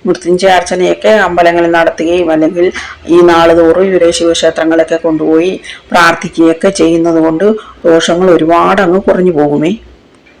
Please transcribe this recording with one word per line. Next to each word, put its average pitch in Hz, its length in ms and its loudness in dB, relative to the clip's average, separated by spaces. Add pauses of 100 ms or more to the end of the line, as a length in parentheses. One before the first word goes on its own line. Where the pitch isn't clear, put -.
മൃത്യുഞ്ജയ 180 420 -2
അർച്ചനയൊക്കെ 180 600 -2
അമ്പലങ്ങളിൽ 175 640 0
നടത്തുകയും 165 600 -2
അല്ലെങ്കിൽ 170 400 0 (360)
ഈ 170 140 4
നാളുതോറും 170 640 4
ഇവരെ 175 280 2
ശിവക്ഷേത്രങ്ങളൊക്കെ 165 840 -2
കൊണ്ടുപോയി 160 680 -2 (300)
പ്രാർത്ഥിക്കുകയൊക്കെ 165 800 0
ചെയ്യുന്നത് 165 540 0
കൊണ്ട് 165 300 0 (320)
ദോഷങ്ങൾ 170 460 2
ഒരുപാട് 170 500 2
അങ്ങ് 185 200 0
കുറഞ്ഞു 185 300 0
പോകുമേ. 147 440 -2 (640)